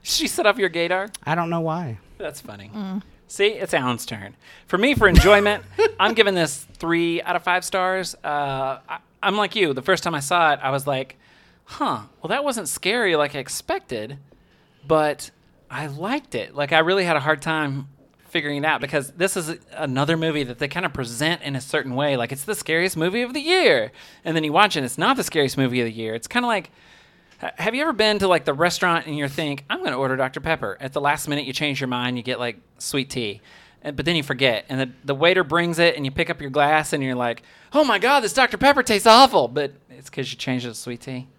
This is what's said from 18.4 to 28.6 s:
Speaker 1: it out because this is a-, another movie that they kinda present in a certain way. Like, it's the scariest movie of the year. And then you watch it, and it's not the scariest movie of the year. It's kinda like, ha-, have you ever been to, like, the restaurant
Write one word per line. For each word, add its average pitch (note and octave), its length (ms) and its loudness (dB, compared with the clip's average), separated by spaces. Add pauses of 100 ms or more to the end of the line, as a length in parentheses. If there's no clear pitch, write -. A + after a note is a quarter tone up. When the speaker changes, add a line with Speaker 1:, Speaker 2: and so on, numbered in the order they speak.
Speaker 1:
it C#3+ 60 -2
out D3+ 140 2
because C#3+ 320 -4
this F#3 240 -2
is D#3+ 140 -4
a-, E3 80 -8 (180)
another D3 400 0
movie D#3+ 280 0
that B2 160 -8
they C#3+ 100 -4
kinda F#3 200 -4
present C#3+ 520 -4
in C#3 160 -6
a B2 40 -4
certain C3 340 -4
way. C#3 200 0
Like, A#2+ 160 -2
it's C#3 140 -10
the G#3 100 -4
scariest E3+ 400 -2
movie F#3 280 -2
of B3 100 -8
the D4 80 -6
year. C#4 500 2 (320)
And E3 140 -2
then D#3 80 -2
you D3 80 -2
watch F#3+ 240 4
it, - 20 -2
and C3+ 60 -2
it's A#2 120 -8
not A#3 200 2
the G3+ 80 -4
scariest C#3 320 0
movie B2+ 240 0
of A#2+ 40 2
the A2+ 60 -4
year. A2 240 -6
It's A#2 120 -10
kinda B3 200 -2
like, G#3 220 -2 (720)
ha-, - 160 -8
have G3+ 180 -2
you C4+ 60 0
ever D#4+ 120 0
been G#3+ 260 2
to, F#3+ 80 2
like, F3 180 4
the D3 80 0
restaurant E3+ 540 0